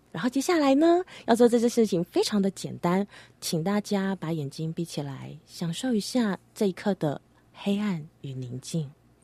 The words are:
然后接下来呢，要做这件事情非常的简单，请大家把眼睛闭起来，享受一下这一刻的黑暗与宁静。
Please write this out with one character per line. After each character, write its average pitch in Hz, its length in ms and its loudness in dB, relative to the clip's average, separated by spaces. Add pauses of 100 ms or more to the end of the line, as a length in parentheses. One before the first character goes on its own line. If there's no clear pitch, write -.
(120)
然 160 100 -6
后 233 80 0
接 269 120 0
下 349 160 2
来 277 180 6
呢， 339 260 6 (260)
要 226 60 4
做 233 140 8
这 233 100 4
件 233 120 4
事 226 160 4
情 175 180 0
非 - 180 0
常 214 200 0
的 190 100 0
简 131 280 -10
单， 190 280 0 (320)
请 160 240 -2
大 202 160 0
家 196 340 -2
把 170 200 -6
眼 147 160 -4
睛 160 240 -6
闭 170 100 -6
起 165 180 -6
来， 135 300 -10 (140)
享 170 280 -6
受 262 200 -2
一 214 80 2
下 214 360 0 (160)
这 - 120 0
一 190 80 2
刻 202 220 -2
的 147 260 -2 (320)
黑 202 260 -2
暗 185 260 -4 (140)
与 139 140 -10
宁 127 260 -10
静。 147 320 -6 (320)